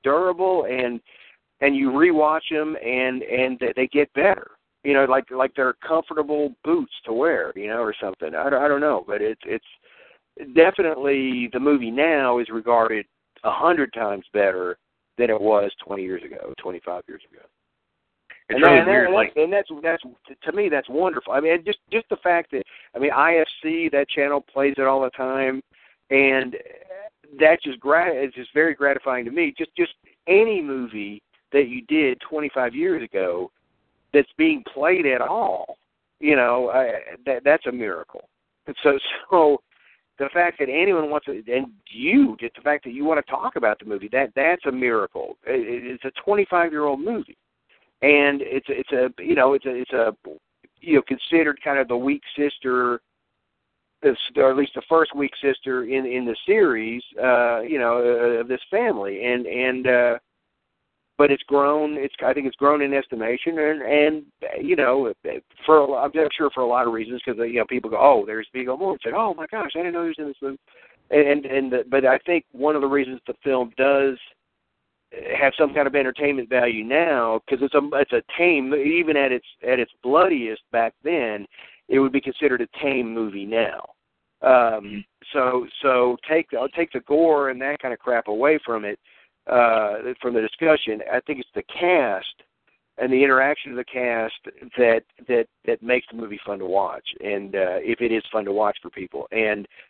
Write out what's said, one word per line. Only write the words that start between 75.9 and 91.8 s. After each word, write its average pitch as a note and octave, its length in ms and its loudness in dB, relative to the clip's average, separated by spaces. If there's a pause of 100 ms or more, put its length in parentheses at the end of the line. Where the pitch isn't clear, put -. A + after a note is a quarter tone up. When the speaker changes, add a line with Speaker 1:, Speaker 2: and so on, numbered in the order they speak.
Speaker 1:
entertainment C#3 560 -2
value A#2+ 340 0
now, B2 640 0
'cause B2+ 140 -2
it's C#3 140 0
a, C#3+ 140 2 (100)
it's C#3+ 140 0
a D#3 100 0 (120)
tame, D3 380 0
even D#3 420 0
at C#3 160 0
its, B2 140 -4 (160)
at B2+ 160 0
its A#2 140 -4 (100)
bloodiest C3+ 720 0
back A2+ 320 -2
then, A#2 420 -4 (420)
it C3 120 2
would C3+ 140 2
be C3+ 80 0
considered C3 400 -2
a - 200 -8
tame B2+ 320 -2
movie G2+ 320 -6
now. G#2+ 420 -4 (540)
Um, A2 640 2 (280)
so, B2+ 340 0 (160)
so B2 340 2 (100)
take, D#3+ 200 0 (120)
I'll C3 100 -4
take E3+ 240 -4
the B2+ 80 -6
gore D3 500 2
and B2+ 100 -10
that C#3+ 180 -6
kind B2+ 140 -6
of A2+ 60 -10
crap A#2+ 280 -2
away C3 380 2
from A2 200 -4
it, G2+ 120 -6 (500)
uh, A2+ 760 2
from B2 120 -4
the A#2 80 2
discussion, A2+ 600 -2 (100)
I A#2+ 100 0
think C#3 180 -8
it's B2 160 -16
the - 80 -6
cast C3+ 600 0 (720)